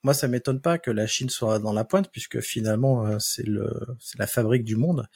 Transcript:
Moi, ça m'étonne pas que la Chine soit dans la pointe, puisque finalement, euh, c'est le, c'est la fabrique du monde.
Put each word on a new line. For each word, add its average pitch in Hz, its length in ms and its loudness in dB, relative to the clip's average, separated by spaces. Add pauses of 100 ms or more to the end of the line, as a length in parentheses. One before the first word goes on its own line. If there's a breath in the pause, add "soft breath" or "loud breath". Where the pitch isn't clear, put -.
Moi, 139 100 6
ça 139 120 0
m'étonne 127 340 0
pas 170 180 2
que 123 120 -4
la 107 160 2
Chine 127 240 -2
soit 110 300 0
dans 107 120 -2
la 107 120 0
pointe, 190 260 0
puisque - 300 -8
finalement, 113 680 2
euh, 104 140 0
c'est - 260 -4
le, 104 240 -2 (300)
c'est - 180 -16
la - 80 -2
fabrique 120 380 2
du 110 100 -2
monde. 135 420 2